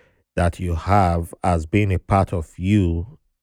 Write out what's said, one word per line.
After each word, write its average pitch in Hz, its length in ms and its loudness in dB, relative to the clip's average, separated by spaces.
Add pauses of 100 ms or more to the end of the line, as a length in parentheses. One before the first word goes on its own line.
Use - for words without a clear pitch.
(360)
that 85 240 0
you 87 140 -2
have 85 680 0
as 85 240 0
being 101 260 0
a 87 60 0
part 98 340 0
of 82 260 -6
you 92 600 0 (240)